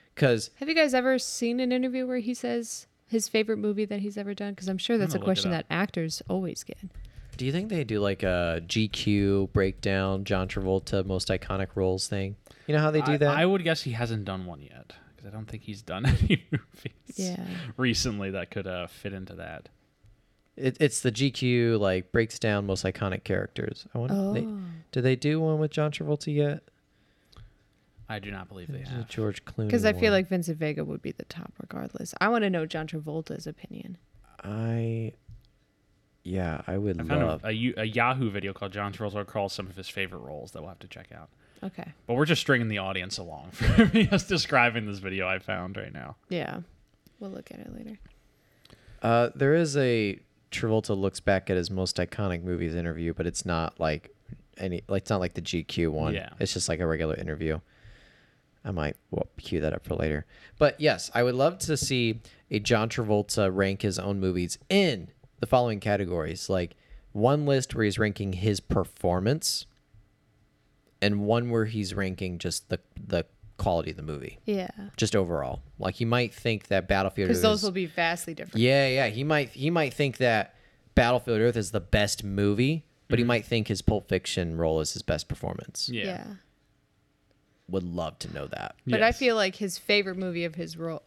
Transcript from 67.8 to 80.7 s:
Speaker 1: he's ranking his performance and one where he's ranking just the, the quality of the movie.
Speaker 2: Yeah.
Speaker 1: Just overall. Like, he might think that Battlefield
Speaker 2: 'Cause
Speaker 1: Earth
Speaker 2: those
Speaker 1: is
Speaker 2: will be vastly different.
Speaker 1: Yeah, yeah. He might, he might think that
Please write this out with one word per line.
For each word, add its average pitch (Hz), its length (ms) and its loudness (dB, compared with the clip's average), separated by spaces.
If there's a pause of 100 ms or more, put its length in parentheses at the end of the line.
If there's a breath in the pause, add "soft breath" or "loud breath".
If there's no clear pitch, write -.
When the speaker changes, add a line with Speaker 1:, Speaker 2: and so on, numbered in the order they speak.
Speaker 1:
he's 101 140 2
ranking 101 360 0
his 98 260 0
performance 95 1080 0 (1400)
and 101 240 4
one 117 240 4
where 113 160 4
he's 104 280 -4
ranking 92 440 -4
just - 320 -4
the, 87 100 -2 (260)
the 85 200 0 (320)
quality 85 320 0
of 85 60 -10
the 73 60 -12
movie. 76 440 -8
Speaker 2:
Yeah. 196 240 -4 (260)
Speaker 1:
Just - 180 0
overall. 73 480 0 (160)
Like, 92 180 -4
he 120 80 -2
might 120 280 2
think - 360 -4
that 92 200 2
Battlefield 95 400 2
Speaker 2:
'Cause - 100 4
Speaker 1:
Earth - 40 2
Speaker 2:
those 214 160 4
Speaker 1:
is 196 60 -2
Speaker 2:
will 202 80 0
be 180 140 -2
vastly 170 480 -2
different. - 280 -2
Speaker 1:
Yeah, 135 260 6
yeah. 127 200 2
He 110 160 -2
might, 147 260 2
he 135 200 -2
might 156 220 2
think 139 260 0
that 113 360 4 (400 soft breath)